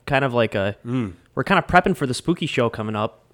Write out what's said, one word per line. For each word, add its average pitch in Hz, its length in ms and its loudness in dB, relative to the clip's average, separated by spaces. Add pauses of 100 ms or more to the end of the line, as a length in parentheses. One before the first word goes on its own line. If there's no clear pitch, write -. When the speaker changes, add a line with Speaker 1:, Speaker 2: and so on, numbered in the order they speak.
Speaker 1:
kind 135 180 2
of 123 100 -2
like 117 200 2
a, 101 220 0 (100)
Speaker 2:
Mm. 120 280 -4 (200)
Speaker 1:
we're 131 100 -2
kinda 185 180 2
prepping 180 340 2
for 147 100 -2
the 123 80 -2
spooky 170 320 -2
show 120 240 0
coming 110 240 -6
up. 107 400 -4